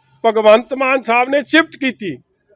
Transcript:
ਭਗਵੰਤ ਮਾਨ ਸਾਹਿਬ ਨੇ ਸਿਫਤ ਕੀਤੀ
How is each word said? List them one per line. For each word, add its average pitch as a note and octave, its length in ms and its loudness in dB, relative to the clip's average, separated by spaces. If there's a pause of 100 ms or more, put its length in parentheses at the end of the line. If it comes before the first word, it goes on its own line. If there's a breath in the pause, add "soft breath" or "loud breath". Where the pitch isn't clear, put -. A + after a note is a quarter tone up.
(260)
ਭਗਵੰਤ A3 480 2
ਮਾਨ C4 280 -2
ਸਾਹਿਬ A#3+ 280 -2
ਨੇ C#4+ 120 0
ਸਿਫਤ D#4+ 380 0
ਕੀਤੀ G#3+ 360 -8 (400)